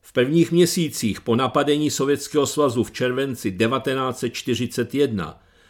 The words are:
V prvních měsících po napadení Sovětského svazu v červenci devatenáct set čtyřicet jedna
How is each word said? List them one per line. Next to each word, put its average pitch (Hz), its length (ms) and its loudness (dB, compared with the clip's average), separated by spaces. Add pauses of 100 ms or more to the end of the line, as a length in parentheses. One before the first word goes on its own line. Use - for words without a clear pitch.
V - 120 -20
prvních 160 400 4
měsících 165 680 0
po 117 160 2
napadení 143 540 2
Sovětského 143 560 0
svazu 127 380 2
v - 80 -12
červenci 127 580 -4
devatenáct 127 680 -2
set 120 120 -2
čtyřicet 120 640 -4
jedna 107 460 -2 (300)